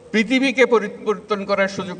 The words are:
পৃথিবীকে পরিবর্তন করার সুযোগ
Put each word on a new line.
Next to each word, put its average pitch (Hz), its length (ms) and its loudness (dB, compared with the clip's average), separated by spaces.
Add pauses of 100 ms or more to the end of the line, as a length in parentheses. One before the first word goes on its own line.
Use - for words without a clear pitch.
(120)
পৃথিবীকে 247 540 2
পরিবর্তন 208 800 -2
করার 196 220 0
সুযোগ 185 320 -8